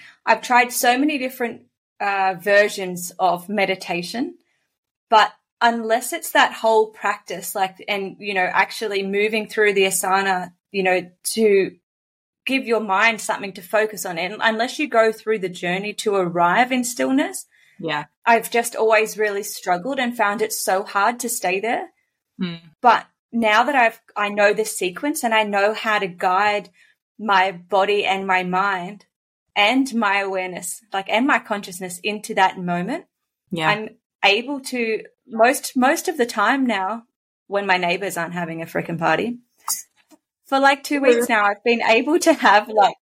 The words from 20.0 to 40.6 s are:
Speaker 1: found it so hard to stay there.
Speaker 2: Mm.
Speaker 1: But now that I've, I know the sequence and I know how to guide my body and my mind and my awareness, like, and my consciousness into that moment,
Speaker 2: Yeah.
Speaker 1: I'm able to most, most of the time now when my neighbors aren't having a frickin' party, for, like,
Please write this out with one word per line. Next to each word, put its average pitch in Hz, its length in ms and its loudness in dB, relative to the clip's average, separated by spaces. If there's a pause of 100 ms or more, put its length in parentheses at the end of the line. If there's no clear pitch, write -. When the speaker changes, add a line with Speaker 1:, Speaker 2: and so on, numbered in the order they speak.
Speaker 1:
found 208 260 0
it - 100 -4
so 196 320 -2
hard 208 360 0
to - 80 -6
stay 185 300 -4
there. 233 300 -4 (520)
Speaker 2:
Mm. 170 200 -6 (200)
Speaker 1:
But 233 260 4 (240)
now 220 340 2
that 277 120 0
I've, 226 240 2 (160)
I 208 140 -2
know 208 240 4
the 214 100 -2
sequence 214 580 -4
and 226 120 0
I 220 100 4
know 202 300 2
how 214 240 -2
to 196 100 -2
guide 196 640 0 (480)
my 196 340 2
body 202 540 0
and 190 200 -2
my 185 160 2
mind 185 640 -4 (500)
and 240 400 2
my 202 260 0
awareness, 185 640 -6 (100)
like, 196 180 -4
and 226 160 2
my 269 120 4
consciousness 190 640 -8
into 214 320 -6
that 190 240 2
moment, 180 460 -4 (460)
Speaker 2:
Yeah. 165 180 -2
Speaker 1:
I'm 214 220 -2 (340)
able 240 360 0
to 233 440 -4 (220)
most, 233 500 0
most 277 320 2
of 330 80 -4
the 247 100 2
time 247 400 0
now 214 380 -4 (440)
when 202 180 -2
my 185 100 2
neighbors 180 400 -2
aren't 170 180 -6
having 165 280 -6
a 165 40 -10
frickin' 165 320 -6
party, 170 400 0 (1080)
for, 269 120 0
like, 277 240 4